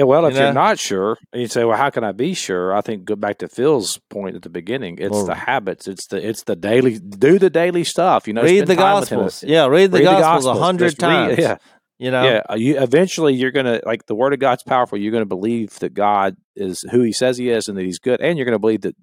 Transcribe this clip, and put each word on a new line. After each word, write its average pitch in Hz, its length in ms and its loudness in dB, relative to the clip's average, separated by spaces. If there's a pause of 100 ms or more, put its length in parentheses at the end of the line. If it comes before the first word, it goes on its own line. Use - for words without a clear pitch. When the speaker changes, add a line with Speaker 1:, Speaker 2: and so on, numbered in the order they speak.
Speaker 1:
well, 156 200 4
if 131 80 2
Speaker 2:
You 135 60 0
Speaker 1:
you're 139 120 4
Speaker 2:
know? 143 80 0
Speaker 1:
not 190 180 2
sure, 101 380 -2 (160)
and 123 80 -8
you 120 80 -4
say, 117 160 -2
"Well, 113 140 2
how 139 100 2
can 123 160 -4
I 101 80 -4
be 135 220 -4
sure?" 92 400 -4
I 101 80 0
think 101 220 -8
go 104 120 -4
back 104 220 -6
to 90 100 -10
Phil's 127 500 -2 (120)
point 95 260 -10
at 87 60 -18
the 85 80 -18
beginning. 90 480 -10
It's 98 140 -4
Speaker 2:
Well 104 120 0
Speaker 1:
the 90 120 -6
habits. 101 520 -6
It's 95 200 -12
the, 101 80 -8 (120)
it's 110 140 -8
the 104 140 -6
daily, 113 420 2
do 101 400 2
the 185 100 4
daily 170 360 0
stuff, 165 440 0
you 104 60 -4
know, 117 80 -2
Speaker 2:
Read 170 160 6
Speaker 1:
spend 180 100 0
Speaker 2:
the 185 60 4
Speaker 1:
time 190 260 4
with - 80 -4
him. 113 120 -2
Speaker 2:
Gospels. - 280 -6
Yeah, 151 200 4
read 180 240 4
the 180 60 4
Speaker 1:
Read 143 100 6
the - 20 6
Speaker 2:
Gospels 165 340 4
a 127 40 2
Speaker 1:
Gospels. 117 180 2
Speaker 2:
hundred 180 240 0
Speaker 1:
Just 151 120 -6
read, 170 60 2
Speaker 2:
times, 131 300 0
Speaker 1:
yeah. 107 180 2 (420)
Speaker 2:
you 127 120 -4
know? 127 140 2
Speaker 1:
Yeah, 117 320 0
you, 127 260 0
eventually 151 520 2
you're 127 180 -2
gonna, 127 340 0
like, 110 200 -4
the 110 100 -4
Word 131 160 2
of 135 80 -2
God's 127 240 0
powerful. 123 340 -2
You're 104 140 -4
gonna 113 140 0
believe 104 520 -6
that 90 160 -6
God 98 420 0 (200)
is 92 340 -8
who 123 120 2
he 113 100 0
says 127 260 -2
he 123 120 -4
is 110 180 -2
and 98 100 -8
that 92 60 -4
he's 92 160 -8
good, 123 200 -2
and 170 160 -2
you're 131 100 -4
gonna 117 120 0
believe 107 220 0
that - 220 -8